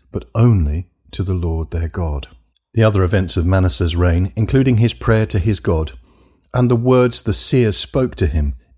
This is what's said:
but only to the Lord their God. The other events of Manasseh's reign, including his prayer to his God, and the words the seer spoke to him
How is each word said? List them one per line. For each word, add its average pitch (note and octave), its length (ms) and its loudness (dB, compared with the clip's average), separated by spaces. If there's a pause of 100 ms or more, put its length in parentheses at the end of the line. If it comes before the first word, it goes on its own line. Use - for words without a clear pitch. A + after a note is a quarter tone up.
(120)
but - 220 -8
only F2+ 560 0 (220)
to - 120 -6
the F#2 120 -4
Lord E2 340 -4
their E2+ 180 -6
God. D#2 400 -6 (460)
The A2+ 100 2
other G#2 200 4
events F#2 340 0
of E2+ 80 0
Manasseh's F#2 500 0
reign, F2 400 0
including B2+ 420 2
his A2+ 160 2
prayer A2 340 0
to - 120 -2
his G2 200 0
God, D#2 340 -2 (600)
and B2 180 2
the B2 40 2
words B2 460 2
the G#2+ 120 -2
seer A#2 380 0
spoke - 440 -4
to F#2+ 100 0
him D2 300 0 (220)